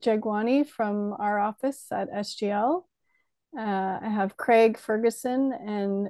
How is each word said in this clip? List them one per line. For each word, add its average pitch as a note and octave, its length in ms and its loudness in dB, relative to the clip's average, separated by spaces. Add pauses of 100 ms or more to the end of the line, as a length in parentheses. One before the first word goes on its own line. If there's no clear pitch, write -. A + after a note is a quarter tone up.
Jagwani A3+ 680 2
from G#3 520 -2
our G#3 200 0
office A3 520 -4
at G3 200 -4
S G#3 240 -6
G G#3 140 -2
L. A#3+ 380 0 (680)
Uh, F#3+ 440 -2
I A3 80 -6
have G3+ 280 -2
Craig A3+ 400 6
Ferguson B3 760 0
and G3+ 560 -2